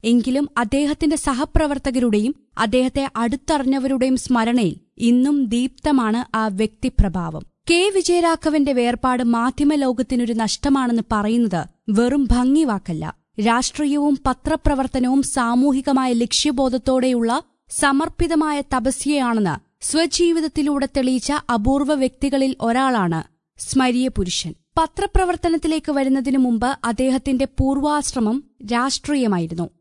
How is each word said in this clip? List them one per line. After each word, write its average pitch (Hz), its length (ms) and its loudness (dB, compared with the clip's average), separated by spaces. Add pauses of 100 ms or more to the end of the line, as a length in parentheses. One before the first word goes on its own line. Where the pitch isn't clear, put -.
എങ്കിലും 247 420 2 (120)
അദ്ദേഹത്തിന്റെ 285 600 0
സഹപ്രവർത്തകരുടെയും 262 1160 -2 (240)
അദ്ദേഹത്തെ 254 460 0 (120)
അടുത്തറിഞ്ഞവരുടെയും 262 1000 0
സ്മരണയിൽ 233 560 0 (260)
ഇന്നും 247 380 2 (100)
ദീപ്തമാണ് 240 760 0 (120)
ആ 220 180 -2
വ്യക്തിപ്രഭാവം. 185 920 -2 (220)
കെ 339 240 2
വിജയരാഘവന്റെ 330 840 2
വേർപാട് 247 540 0
മാധ്യമലോകത്തിനൊരു 254 1040 0
നഷ്ടമാണെന്ന് 233 760 0
പറയുന്നത് 214 540 0 (280)
വെറും 247 380 2
ഭംഗിവാക്കല്ല. 233 760 0 (320)
രാഷ്ട്രീയവും 277 840 0
പത്രപ്രവർത്തനവും 269 1040 0
സാമൂഹികമായ 262 880 0
ലക്ഷ്യബോധത്തോടെയുള്ള 247 1160 0 (400)
സമർപ്പിതമായ 302 840 0 (100)
തപസ്യയാണെന്ന് 247 880 0 (280)
സ്വജീവിതത്തിലൂടെ 311 1080 0
തെളിയിച്ച 254 420 -2 (200)
അപൂർവ 262 440 0
വ്യക്തികളിൽ 269 560 -2 (100)
ഒരാളാണ് 233 600 0 (380)
സ്മരീയ 254 500 0
പുരുഷൻ. 175 420 -4 (240)
പത്രപ്രവർത്തനത്തിലേക്ക് 330 1160 0
വരുന്നതിനു 269 480 0
മുമ്പ് 240 300 2 (140)
അദ്ദേഹത്തിന്റെ 262 680 0
പൂർവാശ്രമം 269 880 0 (300)
രാഷ്ട്രീയമായിരുന്നു. 226 1000 -2 (160)